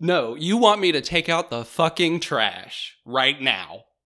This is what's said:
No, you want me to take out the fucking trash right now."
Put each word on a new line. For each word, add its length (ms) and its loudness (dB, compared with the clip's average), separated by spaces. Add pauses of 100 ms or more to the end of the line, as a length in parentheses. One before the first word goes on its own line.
No, 340 0
you 220 0
want 240 6
me 120 2
to 100 0
take 260 -2
out 220 -2
the 120 -6
fucking 580 0
trash 840 -4
right 340 0
now." 460 -4 (240)